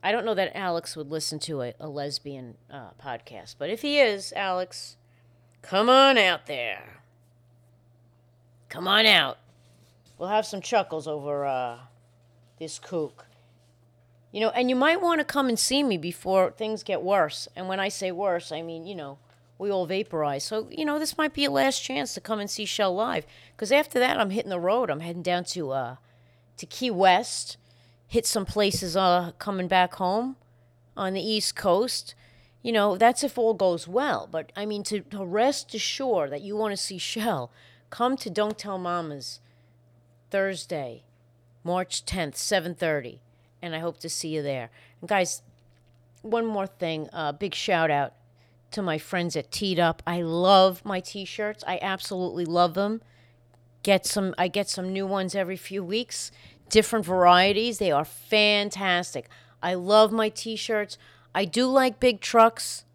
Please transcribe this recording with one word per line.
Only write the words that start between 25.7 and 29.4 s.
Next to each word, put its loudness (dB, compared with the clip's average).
uh, -4
to -14
Key -4
West, 4
hit 0
some -2
places, 0
uh, 4
coming -4